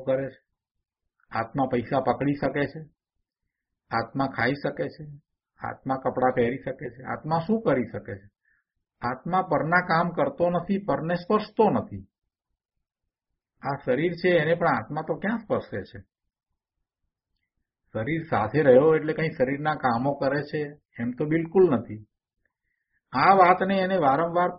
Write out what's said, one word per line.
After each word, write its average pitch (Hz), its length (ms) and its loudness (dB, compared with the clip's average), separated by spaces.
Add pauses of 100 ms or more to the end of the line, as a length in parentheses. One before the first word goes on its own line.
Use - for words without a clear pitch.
કરે 135 260 -2
છે, - 100 -20 (920)
આત્મા 127 400 -2
પૈસા 123 280 0
પકડી 139 340 0
શકે 143 320 -2
છે, 160 140 -12 (1120)
આત્મા 123 360 -2
ખાઈ 131 260 0
શકે 143 360 -6
છે, 151 160 -18 (560)
આત્મા 127 360 -6
કપડાં 127 360 0
પહેરી 123 260 0
શકે - 320 -10
છે, - 120 -18
આત્મા 131 360 -6
શું 220 240 -2
કરી 131 220 0
શકે - 320 -12
છે? - 120 -20 (760)
આત્મા 165 400 -2
પરના 170 440 0
કામ 170 240 2
કરતો 165 400 0
નથી, 180 280 0
પરને 156 360 -2
સ્પર્શતો 208 560 2
નથી. 101 340 -4 (1600)
આ 139 220 -4
શરીર 147 280 0
છે 170 160 -2
એને 165 260 4
પણ 170 120 0
આત્મા 147 360 -2
તો 160 120 -4
ક્યાં 208 240 -4
સ્પર્શે - 440 -4
છે? - 160 -16 (2000)
શરીર 143 360 -4
સાથે 110 320 0
રહ્યો 143 320 8
એટલે 151 180 0
કંઈ 156 160 -2
શરીરના 143 460 -2
કામો 131 400 0
કરે 143 280 0
છે 151 200 -4 (360)
એમ 120 120 -4
તો 151 140 -4
બિલકુલ 165 400 4 (100)
નથી. 107 320 -6 (1080)
આ 160 220 6
વાતને 185 440 6
એને 185 180 0
વારંવાર 170 640 2